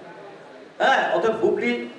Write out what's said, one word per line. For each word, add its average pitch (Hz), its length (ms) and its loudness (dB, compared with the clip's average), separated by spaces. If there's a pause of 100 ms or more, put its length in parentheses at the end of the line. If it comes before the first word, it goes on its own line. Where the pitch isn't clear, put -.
(800)
হ্যাঁ, 240 360 2
অতএব 220 260 2
বুবলি 240 480 0 (100)